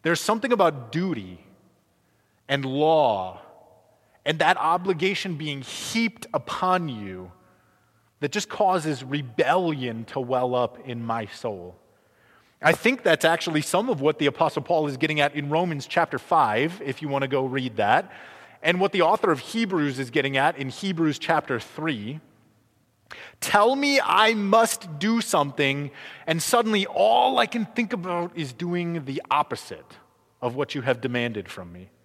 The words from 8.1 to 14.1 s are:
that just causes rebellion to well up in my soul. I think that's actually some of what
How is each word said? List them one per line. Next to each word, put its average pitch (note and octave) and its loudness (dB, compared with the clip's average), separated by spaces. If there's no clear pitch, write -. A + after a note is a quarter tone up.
that C#3+ -4
just G#3 -4
causes D#3+ 0
rebellion C3+ 0
to - -8
well B2 0
up B2 0
in A#2 -8
my A2+ -4
soul. F#2+ -10
I D#3+ 4
think A#3+ 0
that's E3+ 4
actually D#3+ 2
some G3 0
of F3 -2
what D3 2